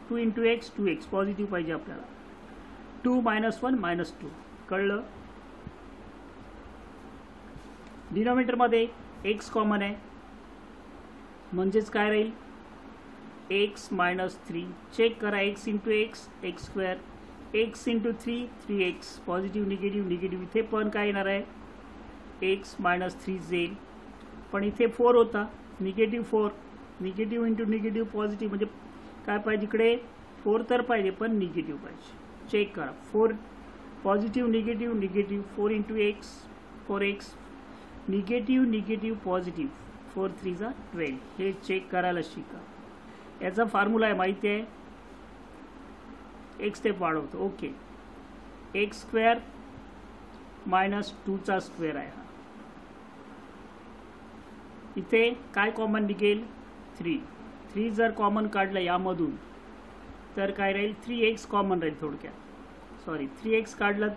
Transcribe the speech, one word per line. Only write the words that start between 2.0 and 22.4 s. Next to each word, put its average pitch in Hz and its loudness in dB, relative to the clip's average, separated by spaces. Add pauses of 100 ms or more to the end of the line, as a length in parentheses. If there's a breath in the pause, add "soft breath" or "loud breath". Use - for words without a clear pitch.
टू 247 6
मायनस 220 4
वन, 254 4
मायनस 175 0 (100)
टू, 156 -10 (420)
कळलं? 202 2 (3000)
डिनॉमिनेटरमध्ये 233 6 (400)
X 208 0
common 208 4
आहे, 202 -2 (1600)
म्हणजेच 196 4
काय 208 2
राहील, 214 4 (1200)
X 202 2
minus 180 2 (100)
three. 170 -2 (340)
Check 226 6
करा, 202 2
x 202 0
into 214 2
x, 220 0 (160)
X 180 -6
square, 185 -2 (600)
x 226 2
into 233 2 (100)
three, 240 -2 (200)
three 202 2
X, - -2 (100)
Positive, 196 0
negative, 196 0
negative. 180 0
इथे 214 2
पण 214 2
काय 208 2
येणार 196 2
आहे, 196 2 (1000)